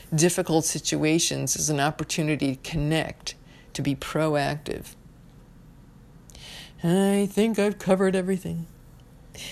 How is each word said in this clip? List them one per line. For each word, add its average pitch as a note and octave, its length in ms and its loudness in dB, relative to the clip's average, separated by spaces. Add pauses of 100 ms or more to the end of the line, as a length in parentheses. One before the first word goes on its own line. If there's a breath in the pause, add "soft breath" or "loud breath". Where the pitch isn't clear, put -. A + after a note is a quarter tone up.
(140 loud breath)
difficult E3 520 4
situations D3+ 920 0
as C#3+ 120 -2
an D3 100 0
opportunity D3+ 760 0
to - 140 -14
connect, D#3 640 -2 (400 loud breath)
to - 80 -6
be C3+ 140 0
proactive. D3 1000 -2 (1900 loud breath)
I G3 480 4
think G#3+ 260 2
I've G3+ 220 0
covered F#3+ 360 2
everything. F3 520 -2 (840 loud breath)